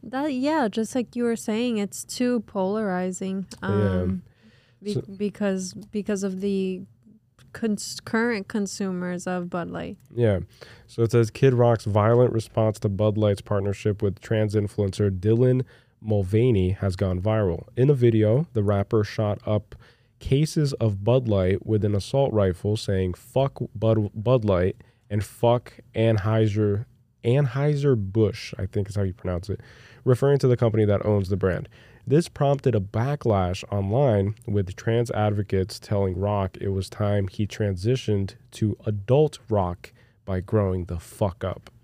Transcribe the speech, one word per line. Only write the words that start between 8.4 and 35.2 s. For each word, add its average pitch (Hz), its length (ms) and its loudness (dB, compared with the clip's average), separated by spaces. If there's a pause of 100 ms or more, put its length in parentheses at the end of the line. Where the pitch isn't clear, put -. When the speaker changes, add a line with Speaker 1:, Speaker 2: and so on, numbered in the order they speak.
Speaker 1:
consumers 180 760 -6
of 180 240 -6
Bud 175 200 -6
Light. 175 260 -10 (180)
Speaker 2:
Yeah. 107 260 2 (460)
So - 160 -4
it 113 80 2
says, 117 200 4
"Kid 131 240 4
Rock's 120 300 4
violent 110 480 4
response 110 480 0
to - 80 0
Bud 104 300 0
Light's 104 220 2
partnership 101 600 -2
with 98 180 -2
trans 107 340 -2
influencer 101 560 0
Dylan 117 520 2 (380)
Mulvaney 107 680 2
has 95 240 -2
gone 92 260 -2
viral. 101 440 0 (120)
In 135 140 4
a 147 40 6
video, 117 580 4
the 107 100 -2
rapper 101 400 0
shot 104 440 -2
up 107 280 -2 (460)
cases 143 540 0
of 104 300 -2
Bud 123 220 4
Light 98 400 2
with 107 180 0
an 104 100 0
assault 135 380 0
rifle, 101 440 0
saying, 95 380 -2
'Fuck - 460 -4 (140)
Bud, 107 400 2
Bud 117 300 0
Light,' 92 320 2 (340)
and 104 140 -2
'Fuck - 560 0 (140)
Anheuser-, 107 920 2 (400)
Anheuser-Busch,'" 127 1300 0
I 98 80 -4
think 101 220 -4
is 101 80 -8
how 104 60 -2
you 92 120 -2
pronounce 90 360 -6
it, 95 100 -6 (440)
referring 135 360 4
to 131 80 2
the 123 80 4
company 110 280 2
that 101 200 2
owns 101 240 0
the 101 80 0
brand. 92 320 -2 (380)
This 143 220 2
prompted 139 460 0
a 107 60 2
backlash 104 880 -2
online, 101 640 2 (120)
with 101 300 -2
trans 117 340 0
advocates 101 680 -2